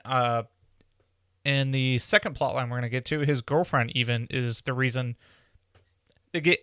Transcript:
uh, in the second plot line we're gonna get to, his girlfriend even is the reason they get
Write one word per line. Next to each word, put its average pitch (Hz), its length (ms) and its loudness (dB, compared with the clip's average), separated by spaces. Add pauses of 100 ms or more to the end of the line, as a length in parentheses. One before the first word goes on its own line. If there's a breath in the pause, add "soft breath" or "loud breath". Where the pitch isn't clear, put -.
uh, 120 380 0 (1000)
in 139 260 2
the 131 280 2
second - 360 0
plot 139 180 0
line 123 160 -2
we're 123 80 -4
gonna 123 120 -2
get 127 160 -4
to, 156 160 -2
his 143 200 2
girlfriend 143 540 0
even 120 340 0
is 120 320 -2
the 135 120 -4
reason 127 420 -2 (1160 soft breath)
they 170 100 -4
get 165 220 2